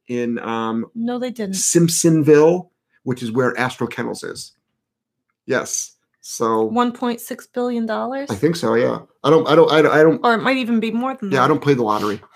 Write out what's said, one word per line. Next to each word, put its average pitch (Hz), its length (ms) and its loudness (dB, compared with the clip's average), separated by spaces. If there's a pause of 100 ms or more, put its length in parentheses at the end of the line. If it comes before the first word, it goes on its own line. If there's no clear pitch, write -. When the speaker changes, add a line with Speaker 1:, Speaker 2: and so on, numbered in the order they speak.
Speaker 1:
in, 120 320 -4
um, 113 540 -4
Speaker 2:
No, 240 240 -6
they 247 120 -8
didn't. 202 240 -8
Speaker 1:
Simpsonville, 165 1120 4 (360)
which 123 180 -6
is 113 80 -8
where 120 280 -2
Astro 123 280 -4
Kennels 113 380 -8
is. - 280 -14 (920)
Yes. - 460 -4 (320)
So 113 380 -2
Speaker 2:
one 233 300 0
point 240 280 -6
six - 260 -14
billion 247 380 -6
dollars? 233 460 -6
Speaker 1:
I 101 60 -6
think 160 200 2
so, 113 180 -2
yeah. 117 260 0 (240)
I 131 60 4
don't, 156 180 4
I 147 60 4
don't, 160 160 6
I 156 120 4
don't, 147 100 4
I 151 100 6
don't 190 220 4
Speaker 2:
Or 233 100 4
it 220 80 -2
might 262 140 0
even 233 220 -2
be 226 140 -4
more 254 240 -4
than 202 160 -8
Speaker 1:
Yeah, 135 60 2
Speaker 2:
that. 127 60 4
Speaker 1:
I 139 40 4
don't 147 120 2
play 139 140 2
the 120 80 0
lottery. 104 380 -2 (160)